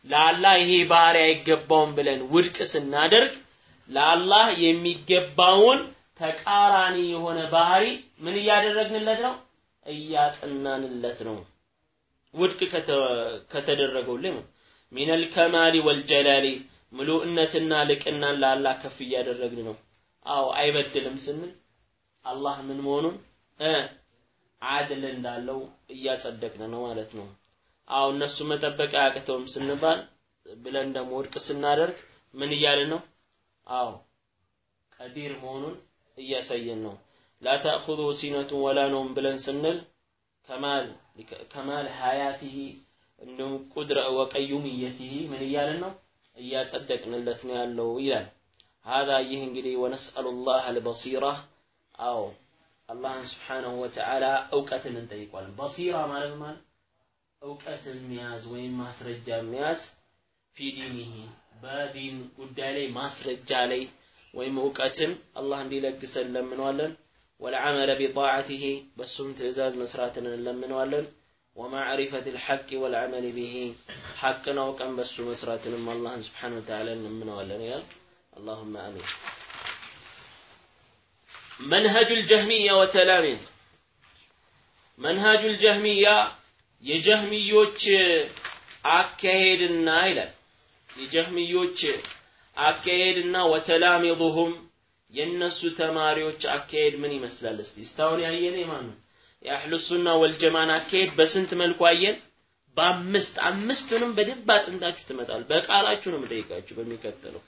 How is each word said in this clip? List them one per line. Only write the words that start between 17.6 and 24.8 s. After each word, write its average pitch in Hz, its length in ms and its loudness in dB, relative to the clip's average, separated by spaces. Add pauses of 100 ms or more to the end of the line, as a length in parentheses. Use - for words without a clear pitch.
ልቅናን 147 540 0
ለአላህ 135 380 2
ከፍ - 240 -12
እያደረግን 123 640 -4
ነው። 110 120 -10 (500)
አዎ 139 260 0
አይበድልም 139 680 0
ስንል 156 320 -8 (720)
አላህ 139 380 -6
ምን 135 160 -8
መሆኑን 147 380 0 (440)
እ 156 120 2 (880)
አድል 139 420 -4